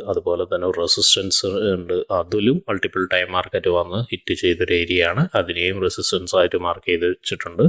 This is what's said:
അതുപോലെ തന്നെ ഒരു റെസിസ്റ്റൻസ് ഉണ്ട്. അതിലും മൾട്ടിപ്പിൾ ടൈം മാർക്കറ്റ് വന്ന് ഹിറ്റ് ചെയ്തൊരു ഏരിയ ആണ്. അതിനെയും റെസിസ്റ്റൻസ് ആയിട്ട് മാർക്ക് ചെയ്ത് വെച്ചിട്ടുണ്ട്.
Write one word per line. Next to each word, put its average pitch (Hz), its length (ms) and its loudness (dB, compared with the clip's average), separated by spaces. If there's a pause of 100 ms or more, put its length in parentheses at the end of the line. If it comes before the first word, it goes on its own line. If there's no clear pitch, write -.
അതുപോലെ 90 360 0
തന്നെ 87 220 -2
ഒരു 90 140 0
റെസിസ്റ്റൻസ് 95 600 2 (260)
ഉണ്ട്. 90 260 -2 (180)
അതിലും 101 460 2 (120)
മൾട്ടിപ്പിൾ 92 360 -2
ടൈം 90 260 0
മാർക്കറ്റ് 90 380 0
വന്ന് 87 300 0 (100)
ഹിറ്റ് - 240 -6
ചെയ്തൊരു 87 400 2
ഏരിയ 87 320 2
ആണ്. 90 180 2 (120)
അതിനെയും 90 480 0
റെസിസ്റ്റൻസ് 90 520 -2
ആയിട്ട് 90 300 4
മാർക്ക് 85 220 -4
ചെയ്ത് 87 220 2
വെച്ചിട്ടുണ്ട്. 90 580 -2